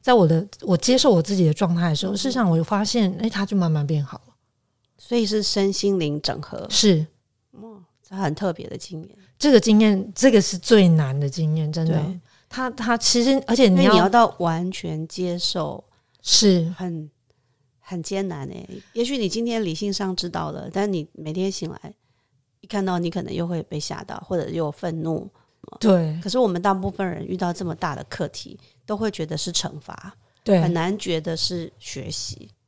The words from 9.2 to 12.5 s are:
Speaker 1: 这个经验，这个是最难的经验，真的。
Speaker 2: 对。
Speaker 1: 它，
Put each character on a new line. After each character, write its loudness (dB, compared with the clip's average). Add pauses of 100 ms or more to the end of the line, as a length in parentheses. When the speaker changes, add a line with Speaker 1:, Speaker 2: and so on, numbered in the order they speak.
Speaker 1:
这 4
个 10
经 4
验， 2
这 6
个 8
是 -2
最 6
难 4
的 -2
经 -2
验， -2
真 -2
的。 2
Speaker 2:
对。 -2 (280)
Speaker 1:
它， -6